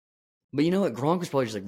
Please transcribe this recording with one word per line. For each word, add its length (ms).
But 100
you 60
know 120
what? 120
Gronk 260
was 100
probably 160
just, 80
like, 140